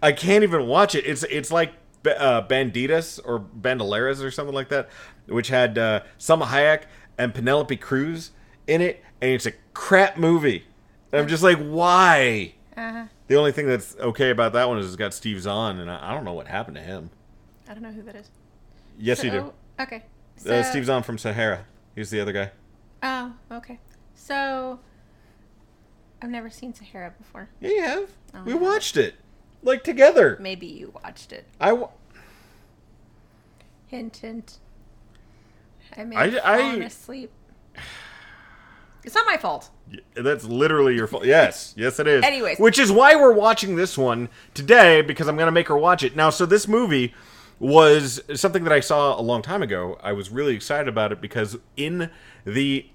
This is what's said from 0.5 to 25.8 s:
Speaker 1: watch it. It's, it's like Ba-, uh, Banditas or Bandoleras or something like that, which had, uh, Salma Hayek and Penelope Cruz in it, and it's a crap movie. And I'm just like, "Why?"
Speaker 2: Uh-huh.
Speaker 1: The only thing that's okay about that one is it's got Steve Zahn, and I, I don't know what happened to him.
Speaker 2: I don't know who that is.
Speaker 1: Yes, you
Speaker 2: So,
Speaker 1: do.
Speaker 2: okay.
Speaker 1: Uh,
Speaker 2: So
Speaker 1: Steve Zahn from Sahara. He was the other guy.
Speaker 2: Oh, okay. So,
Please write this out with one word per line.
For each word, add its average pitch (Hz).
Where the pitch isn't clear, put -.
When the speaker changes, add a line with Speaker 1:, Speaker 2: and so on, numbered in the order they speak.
Speaker 1:
watch 175
it. 135
It's, 151
it's 147
like 165
Ba-, 151
uh, 120
Banditas 135
or 117
Bandoleras 117
or 131
something 143
like 135
that, 139
which 113
had, 123
uh, 110
Salma 160
Hayek 147
and 120
Penelope 135
Cruz 156
in 160
it, 180
and 127
it's 127
a 113
crap 196
movie. 156
And 147
I'm 147
just 156
like, 180
"Why?" 151
Speaker 2:
Uh-huh. 226
Speaker 1:
The 135
only 147
thing 147
that's 123
okay 123
about 113
that 123
one 123
is 98
it's 90
got 101
Steve 104
Zahn, 101
and 85
I, 78
I -
don't 147
know 90
what 76
happened 85
to 78
him. 82
Speaker 2:
I 214
don't 220
know 226
who 214
that 208
is. 208
Speaker 1:
Yes, 117
you 123
Speaker 2:
So, 101
Speaker 1:
do. 95
Speaker 2:
okay. 240
Speaker 1:
Uh, -
Speaker 2:
So 120
Speaker 1:
Steve 135
Zahn 127
from 113
Sahara. 107
He 107
was 104
the 107
other 101
guy. 98
Speaker 2:
Oh, 254
okay. 240
So, 262